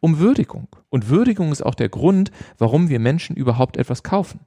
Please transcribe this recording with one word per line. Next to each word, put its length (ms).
um 180
Würdigung. 500
Und 200
Würdigung 440
ist 100
auch 120
der 140
Grund, 420
warum 320
wir 120
Menschen 360
überhaupt 400
etwas 260
kaufen. 440